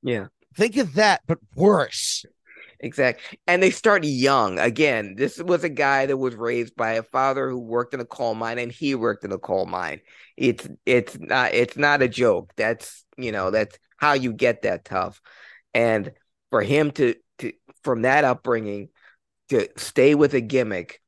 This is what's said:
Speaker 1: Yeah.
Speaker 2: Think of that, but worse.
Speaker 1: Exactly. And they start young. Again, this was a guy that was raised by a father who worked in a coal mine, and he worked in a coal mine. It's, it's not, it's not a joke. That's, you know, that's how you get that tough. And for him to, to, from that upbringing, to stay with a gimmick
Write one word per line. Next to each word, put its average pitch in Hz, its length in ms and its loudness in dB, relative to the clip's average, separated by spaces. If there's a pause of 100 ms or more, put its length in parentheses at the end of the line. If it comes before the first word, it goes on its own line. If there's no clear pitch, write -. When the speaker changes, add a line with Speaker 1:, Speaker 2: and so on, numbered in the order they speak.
Speaker 1:
Yeah. 113 240 -4 (280)
Speaker 2:
Think 214 220 0
of 196 160 -2
that, 202 320 2
but 170 140 -2 (160)
worse. 170 680 0 (560)
Speaker 1:
Exactly. - 680 -2
And 180 160 4
they 185 80 6
start 202 320 2
young. 127 560 2
Again, 113 580 0
this 135 220 -2
was 170 240 0
a 175 60 -2
guy 139 360 0
that 135 120 0
was 127 180 -4
raised 117 400 -4
by 113 160 -2
a 113 100 -2
father 131 480 -2
who 127 80 -6
worked 120 380 -4
in 131 40 -6
a 117 60 -8
coal 117 300 -4
mine, 113 240 -6
and 120 120 -6
he 139 220 -4
worked 113 320 -2
in 98 60 -6
a 95 80 -6
coal 92 260 -2
mine. 87 360 -8 (340)
It's, 120 340 -2 (160)
it's 123 340 0
not, 127 360 -2
it's 120 200 0
not 143 280 2
a 127 40 2
joke. 104 480 0
That's, - 480 -4 (140)
you 123 140 -6
know, 95 180 -2
that's 107 300 -2 (180)
how 147 160 2
you 127 180 -2
get 117 300 0
that 95 240 -4
tough. 92 380 -6 (500)
And 113 380 0 (400)
for 117 100 2
him 143 300 2
to, 131 240 2 (240)
to, 120 120 -8 (320)
from 117 200 -2
that 139 220 4
upbringing, 110 640 -2 (600)
to 120 260 2
stay 143 380 4
with 143 220 4
a 127 60 2
gimmick 110 680 -4